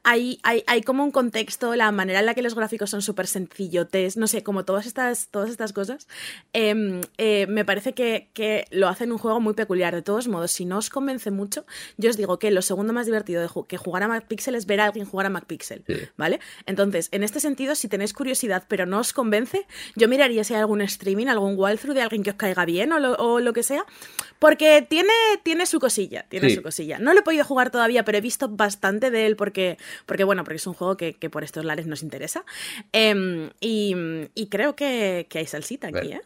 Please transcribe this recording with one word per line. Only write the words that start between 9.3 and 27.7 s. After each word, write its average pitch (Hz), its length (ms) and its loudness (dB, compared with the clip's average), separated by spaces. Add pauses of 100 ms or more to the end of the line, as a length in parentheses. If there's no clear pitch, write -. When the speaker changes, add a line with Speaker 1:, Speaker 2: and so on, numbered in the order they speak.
Speaker 1:
muy 214 120 2
peculiar. 185 400 0
De 170 100 -6
todos 233 260 -2
modos, 175 220 -2
si - 120 -4
no 180 140 -4
os 220 120 -4
convence 269 420 -4
mucho, 202 340 -6 (320)
yo 220 120 2
os 240 60 2
digo 185 240 -2
que 214 120 2
lo 185 100 4
segundo 202 320 -2
más 240 120 -2
divertido 208 360 -2
de 170 80 -4
ju-, - 180 -8
que - 80 -8
jugar 180 280 -4
a 214 40 2
Mac 226 200 -4
Pixel 240 280 -4
es 220 100 -4
ver 202 140 2
a 214 60 6
alguien 202 200 -2
jugar 190 200 -2
a 196 40 -2
Mac 185 160 -6
Pixel, - 420 -14
Speaker 2:
Sí. - 80 -2 (200)
Speaker 1:
¿vale? 170 240 0 (280)
Entonces, 196 440 0
en 202 120 -2
este 208 180 -4
sentido, 285 340 -2
si 226 140 -4
tenéis 202 240 -2
curiosidad 240 560 -2
pero 185 160 0
no 190 140 0
os 247 120 -2
convence, 233 540 0 (300)
yo 226 120 6
miraría 247 360 4
si 233 100 -4
hay 220 60 0
algún 208 220 2
streaming, 196 460 -2
algún 202 300 2
walkthrough 214 380 0
de 262 60 2
alguien 220 200 -2
que 196 100 -2
os 196 40 -10
caiga 185 300 0
bien 180 260 0
o 320 80 2
lo, 254 140 2
o 240 260 2
lo 240 140 0
que 233 100 -2
sea, 285 220 -2 (540)
porque 302 480 8
tiene, 359 260 4 (300)
tiene 330 220 0
su - 140 0
cosilla, 202 500 -2
tiene - 200 2
Speaker 2:
Sí. 107 80 6
Speaker 1:
su 92 40 -8
cosilla. 156 380 -8
No 262 140 4
lo 392 60 10
he 403 40 8
podido 320 220 2
jugar 247 260 2